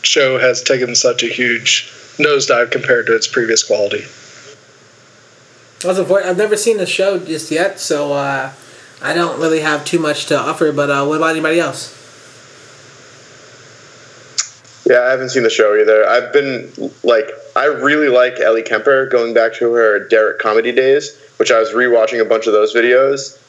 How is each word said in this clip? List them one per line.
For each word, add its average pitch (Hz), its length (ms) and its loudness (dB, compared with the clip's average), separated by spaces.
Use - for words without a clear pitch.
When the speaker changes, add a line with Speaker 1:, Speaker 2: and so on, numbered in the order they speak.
Speaker 1:
show 131 340 0
has 123 240 2
taken 123 340 0
such 117 280 0
a 117 40 -2
huge 120 640 -2
nosedive 135 540 0
compared 120 360 0
to 113 80 2
its 110 120 -2
previous 113 360 -2
quality. 104 420 -2
Speaker 2:
That's 185 180 -2
unfortunate. 185 300 0
I've 180 80 -2
never 208 180 0
seen 220 220 0
the 185 80 -2
show 190 340 0
just 160 320 -8
yet, 180 280 -2
so, 147 340 -2
uh, 139 380 -4
I 151 120 -4
don't 170 260 -2
really 160 200 0
have 151 260 -4
too 170 140 -2
much 151 280 -2
to 147 100 0
offer, 151 340 -2
but, 143 180 -2
uh, 139 160 0
what 151 120 -2
about 160 140 0
anybody 160 280 0
else? - 340 -6
Speaker 3:
Yeah, 123 120 2
I 123 100 0
haven't 131 180 -2
seen 127 140 0
the 113 60 2
show 107 260 2
either. 107 320 4
I've 117 240 0
been, 135 400 -2
like, 113 260 2
I 131 80 0
really 147 420 0
like 123 320 2
Ellie 113 240 2
Kemper, 131 440 0
going 117 260 0
back 113 220 2
to 120 180 0
her 110 340 4
Derek 110 320 2
comedy 113 320 0
days, 135 460 0
which 113 140 0
I 113 80 4
was 110 120 0
rewatching 117 500 2
a 107 40 2
bunch 110 220 0
of 107 60 0
those 107 200 2
videos. 131 640 2